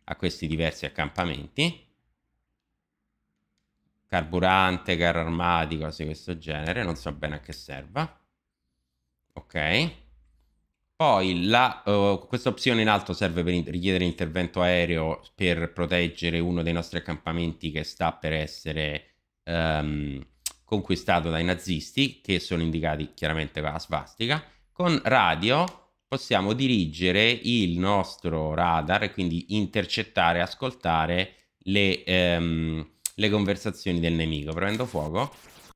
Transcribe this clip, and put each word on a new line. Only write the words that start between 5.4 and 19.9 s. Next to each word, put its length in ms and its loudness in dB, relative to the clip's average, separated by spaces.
cose 240 -8
di 60 -6
questo 300 -10
genere. 440 -4
Non 140 -4
so 160 -8
bene 240 -8
a 40 -12
che 120 -16
serva. 680 -10
Ok. 720 -2
Poi 480 4
la, 400 2
eh, 420 2
questa 220 -4
opzione 320 2
in 80 4
alto 240 2
serve 320 0
per 80 2
in-, 180 0
richiedere 360 2
intervento 560 -2
aereo 600 2
per 400 0
proteggere 680 0
uno 220 0
dei 100 0
nostri 260 -4
accampamenti 720 -4
che 140 -4
sta 300 -2
per 180 -4
essere, 840 -6
ehm, 840 -2